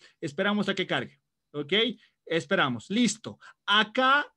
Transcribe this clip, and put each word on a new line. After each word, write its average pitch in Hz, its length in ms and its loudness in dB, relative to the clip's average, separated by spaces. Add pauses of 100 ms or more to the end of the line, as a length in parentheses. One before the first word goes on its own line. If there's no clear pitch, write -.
(220)
Esperamos 196 480 -2
a 196 60 -4
que 185 100 -4
cargue, 147 340 -4 (340)
¿ok? 147 200 -6 (500)
Esperamos, 160 680 -2
listo. 202 480 -2 (260)
Acá 254 720 2